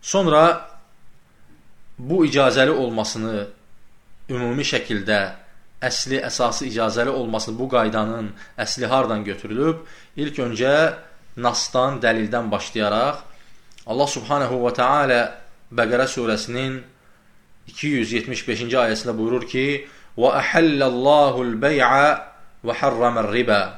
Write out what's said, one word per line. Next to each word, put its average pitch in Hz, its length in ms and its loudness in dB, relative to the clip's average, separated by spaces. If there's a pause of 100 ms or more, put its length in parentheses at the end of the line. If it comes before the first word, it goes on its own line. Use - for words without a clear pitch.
Sonra 160 420 4 (1500)
bu 156 300 0
icazəli 131 480 4
olmasını 113 640 -2 (920)
ümumi 123 360 -2
şəkildə 107 540 0 (640)
əsli, 131 400 -4
əsası 120 440 -2
icazəli 113 480 0
olmasını, 113 460 -4
bu 127 100 -4
qaydanın 110 640 0 (260)
əsli 113 320 -4
hardan 113 360 0
götürülüb? 123 580 -4 (340)
İlk 143 240 -6
öncə 120 320 0 (640)
nasdan, 127 640 0
dəlildən 113 500 0
başlayaraq 107 760 -2 (580)
Allah 131 220 0
Subhanahu 127 540 -2
və 120 160 0
Teala 127 440 2 (500)
Bəqərə 120 360 2
surəsinin 123 720 -4 (840)
iki - 200 -8
yüz 120 240 0
yetmiş 117 320 -4
beşinci 120 340 -4
ayəsində 110 380 0
buyurur 113 320 -2
ki: 131 180 -2 (520)
"Və 123 140 4 (100)
əhəlləlləhu'l-bəy'a 135 1700 4 (600)
və 117 80 -2
harramər-ribə." 113 840 2 (160)